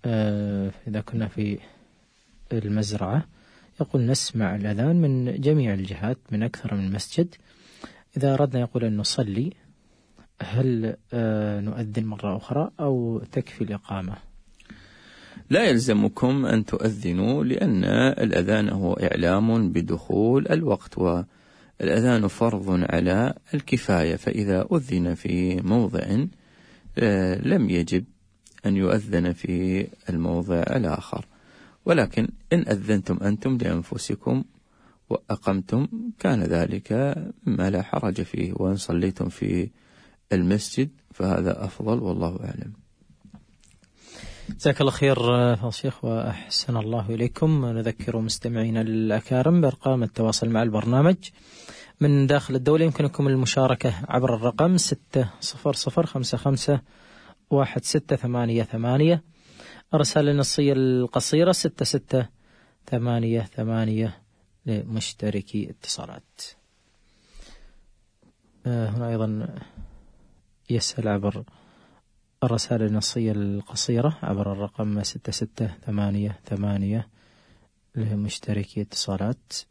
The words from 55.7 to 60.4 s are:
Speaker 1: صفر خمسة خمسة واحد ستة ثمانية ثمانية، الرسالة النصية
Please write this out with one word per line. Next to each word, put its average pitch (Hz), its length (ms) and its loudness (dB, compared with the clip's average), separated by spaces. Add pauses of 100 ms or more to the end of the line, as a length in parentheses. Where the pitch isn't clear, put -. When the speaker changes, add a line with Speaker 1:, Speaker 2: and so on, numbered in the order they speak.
Speaker 1:
صفر 156 340 0
خمسة 123 320 -4
خمسة 139 420 2 (720)
واحد 139 320 2
ستة - 340 0
ثمانية 120 460 0
ثمانية، 131 600 2 (720)
الرسالة 147 360 4
النصية 143 420 2